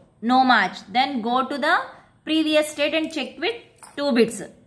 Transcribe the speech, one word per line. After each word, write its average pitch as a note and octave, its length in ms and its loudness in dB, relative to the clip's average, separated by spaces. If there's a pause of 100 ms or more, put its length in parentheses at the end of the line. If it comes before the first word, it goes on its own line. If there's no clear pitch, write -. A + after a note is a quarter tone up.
(200)
No B3+ 240 4
match. A#3+ 340 2 (100)
Then B3+ 320 0
go A#3+ 260 0
to C#4+ 120 -6
the D#4+ 200 2 (460)
previous D#4 440 2
state D4 260 -2
and D#4+ 180 -2
check C4 260 -8
with G#4+ 180 -4 (400)
two C#4+ 160 -2
bits. A3+ 280 2 (260)